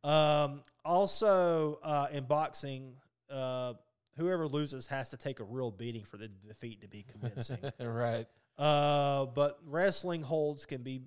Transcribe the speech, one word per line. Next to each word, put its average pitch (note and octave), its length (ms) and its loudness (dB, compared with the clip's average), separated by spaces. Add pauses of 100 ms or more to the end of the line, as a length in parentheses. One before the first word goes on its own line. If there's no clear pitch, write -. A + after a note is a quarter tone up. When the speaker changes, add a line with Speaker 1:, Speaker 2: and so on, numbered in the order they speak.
Speaker 1:
Um, D3 580 4 (220)
also, F3 960 4
uh, D3 300 0
in C#3 100 -4
boxing, C#3 720 -2 (360)
uh, B2+ 440 -4 (420)
whoever E3+ 320 0
loses C#3+ 400 -4
has C3+ 220 -4
to C3+ 80 -12
take C3+ 220 -8
a A#2+ 40 -8
real B2 260 -4
beating A2+ 340 -8
for G#2 140 -18
the A2 100 -12 (200)
defeat G#2+ 340 -14
to G#2 60 -20
be G2+ 240 -16
convincing. A#2+ 480 -6 (100)
Speaker 2:
<laughs> - 100 -16
Right. A#2 460 -2 (320)
Speaker 1:
Uh, C#3+ 720 4
but C#3+ 400 0
wrestling E3+ 560 0
holds D3 420 0
can C3+ 160 -6
be C3 260 -8